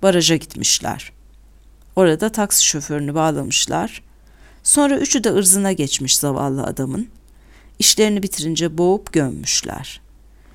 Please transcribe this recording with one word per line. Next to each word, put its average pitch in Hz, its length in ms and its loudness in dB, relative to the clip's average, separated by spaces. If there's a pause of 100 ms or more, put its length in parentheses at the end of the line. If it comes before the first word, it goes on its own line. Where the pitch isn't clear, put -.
baraja 170 340 4
gitmişler. - 760 -4 (840)
Orada 185 360 2
taksi 208 320 0
şoförünü 147 500 -4
bağlamışlar. 156 880 -2 (600)
Sonra 285 360 4
üçü 277 260 0
de 220 80 2
ırzına 196 400 2
geçmiş 139 460 0
zavallı 139 460 -2
adamın. 135 440 -6 (720)
İşlerini 208 440 2
bitirince 160 560 -4
boğup 185 340 2
gömmüşler. - 880 -4 (540)